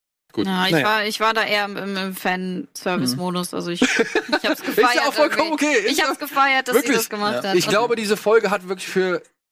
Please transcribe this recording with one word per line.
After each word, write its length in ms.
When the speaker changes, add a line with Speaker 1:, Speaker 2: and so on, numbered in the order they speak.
Speaker 1:
Gut. 140
Speaker 2:
Ja, 200
ich 60
Speaker 3:
Naja. 140
Speaker 2:
war, 200
ich 140
war 140
da 100
eher 220
im, 100
im, 200
im 180
Fanservice-Modus, 1400
Speaker 4:
Mhm. 40
Speaker 2:
also 140
ich, 120
ich 60
hab's 200
Speaker 1:
<laughs> 520
Ist 20
ja 40
Speaker 2:
gefeiert 420
Speaker 1:
auch 60
vollkommen 360
Speaker 2:
irgendwie. 160
Speaker 1:
okay. 200
Ist 60
Speaker 2:
Ich 100
hab's 180
Speaker 1:
ja 60
Speaker 2:
gefeiert, 420
dass 60
sie 60
Speaker 1:
wirklich. 160
Speaker 2:
das 140
gemacht 340
Speaker 4:
Ja. 60
Speaker 2:
hat. 60
Speaker 1:
Ich 100
Speaker 2:
Und 40
Speaker 1:
glaube, 260
diese 200
Folge 340
hat 180
wirklich 200
für, 340